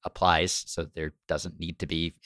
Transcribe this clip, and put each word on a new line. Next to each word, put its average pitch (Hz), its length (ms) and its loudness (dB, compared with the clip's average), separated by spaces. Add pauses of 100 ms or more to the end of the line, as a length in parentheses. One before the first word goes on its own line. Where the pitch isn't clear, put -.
applies, 87 640 2
so - 180 -6
there 78 300 -6 (140)
doesn't 82 320 -4
need 82 180 -8
to - 80 -4
be 82 400 -2